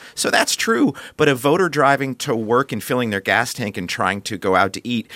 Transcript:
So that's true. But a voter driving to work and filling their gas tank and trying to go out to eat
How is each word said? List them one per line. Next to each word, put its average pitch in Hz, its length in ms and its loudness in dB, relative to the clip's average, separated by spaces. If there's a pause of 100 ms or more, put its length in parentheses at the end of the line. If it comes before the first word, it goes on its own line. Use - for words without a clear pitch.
(160)
So - 160 -2
that's - 240 2
true. 226 400 2 (200)
But 147 140 2
a 135 60 4
voter 156 340 2
driving 139 460 2
to 123 200 -4
work 117 360 0
and 110 120 -6
filling 123 280 -2
their 98 100 -2
gas 107 320 2
tank 104 240 -6
and 90 100 -6
trying 98 360 -2
to 101 160 -8
go 95 160 2
out 95 180 4
to - 120 -10
eat 117 300 -4